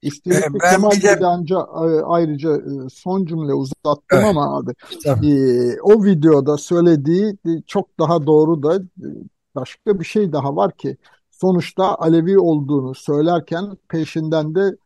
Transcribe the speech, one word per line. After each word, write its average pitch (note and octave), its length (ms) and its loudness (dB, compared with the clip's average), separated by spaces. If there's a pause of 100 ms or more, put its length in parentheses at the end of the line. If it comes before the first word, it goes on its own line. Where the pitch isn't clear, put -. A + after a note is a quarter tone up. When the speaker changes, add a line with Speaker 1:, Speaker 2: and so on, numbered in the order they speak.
Speaker 1:
Üstelik C#3+ 360 -2
Speaker 2:
Ee, D3+ 160 -2
Speaker 1:
de C#3 80 -4
Speaker 2:
ben F3+ 120 4
Speaker 1:
Kemal G3+ 160 2
Speaker 2:
bir G3+ 120 2
de G3 40 4
Speaker 1:
Bey G3+ 140 4
de F#3 60 2
anca, F3 300 0
e, D#3+ 460 -2
ayrıca, D#3 540 0
e, C#3 360 -8
son F#3+ 340 -4
cümle D#3 280 -4
uzattım C#3+ 460 -4 (100)
Speaker 2:
Evet. - 140 4
Speaker 1:
ama C#3+ 340 0
abi, B2 140 -8 (320)
Speaker 2:
Tabii. C#3+ 260 2
Speaker 1:
e, B2 500 2
o G#3 240 4
videoda D3+ 520 4
söylediği, E3+ 680 2
e, E3+ 420 -6
çok - 320 -6
daha D#3+ 280 0
doğru D#3 360 4
da, D#3+ 140 0
e, F#3 320 -12 (460)
başka F3 460 -4
bir E3 40 -6
şey G3+ 280 -2
daha C#3+ 240 -4
var G3 160 0
ki C3+ 240 -10 (340)
sonuçta F#3 640 -2
Alevi E3 440 2
olduğunu C#3+ 560 -2
söylerken E3+ 840 -4 (120)
peşinden D#3 680 -4
de F#3+ 320 -2